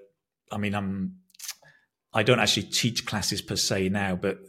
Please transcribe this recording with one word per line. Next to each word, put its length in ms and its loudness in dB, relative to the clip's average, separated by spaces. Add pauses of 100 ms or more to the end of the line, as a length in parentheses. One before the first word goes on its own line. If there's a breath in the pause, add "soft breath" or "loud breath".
(500)
I 60 -6
mean, 180 -2
I'm, 440 -4 (960 soft breath)
I 80 4
don't 180 6
actually 240 2
teach 400 0
classes 380 -2
per 120 -6
se 360 2
now, 260 0
but 320 -2